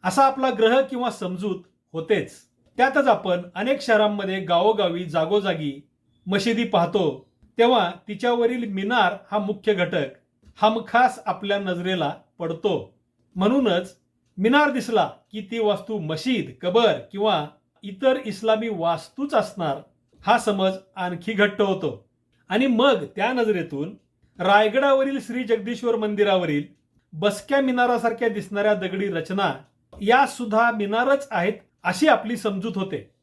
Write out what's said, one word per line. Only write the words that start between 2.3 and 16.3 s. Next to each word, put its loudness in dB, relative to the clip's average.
त्यातच 2
आपण 0
अनेक -2
शहरांमध्ये 0
गावोगावी 0
जागोजागी -2
मशिदी 0
पाहतो, 0
तेव्हा 4
तिच्यावरील 0
मिनार 0
हा 0
मुख्य -2
घटक -2
हमखास 2
आपल्या -4
नजरेला -2
पडतो. -4
म्हणूनच 2
मिनार 4
दिसला 0
की -10
ती -4
वास्तू -2
मशीद, -4